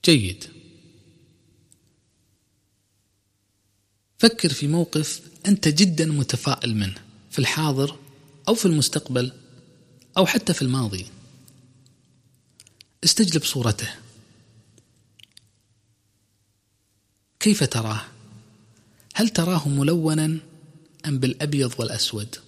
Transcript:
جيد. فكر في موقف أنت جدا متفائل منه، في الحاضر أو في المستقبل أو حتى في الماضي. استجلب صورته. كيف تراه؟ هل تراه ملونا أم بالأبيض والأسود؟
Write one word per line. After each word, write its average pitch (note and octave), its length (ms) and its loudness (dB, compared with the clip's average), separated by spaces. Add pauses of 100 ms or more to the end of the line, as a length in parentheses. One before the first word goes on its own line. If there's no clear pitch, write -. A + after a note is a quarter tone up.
جيد. A2 380 2 (3750)
فكر F3+ 360 2
في C#3+ 140 -4
موقف D#3 540 -2 (260)
أنت G3+ 200 4
جدا D#3+ 380 4
متفائل C3+ 720 -2
منه، G2 200 -2 (360)
في - 80 -4
الحاضر C#3+ 600 0 (480)
أو A3 80 4
في A#3 100 -2
المستقبل C3 680 0 (840)
أو F#3+ 80 4
حتى - 280 -2
في - 80 -4
الماضي. A#2 440 -2 (2000)
استجلب E3 400 2
صورته. A#2 440 -2 (3500)
كيف - 240 4
تراه؟ A2 380 -2 (1120)
هل A3 140 2
تراه E3 400 0
ملونا D#3 680 0 (680)
أم C#3+ 140 -2
بالأبيض C3 600 -2
والأسود؟ A2 560 -6 (120)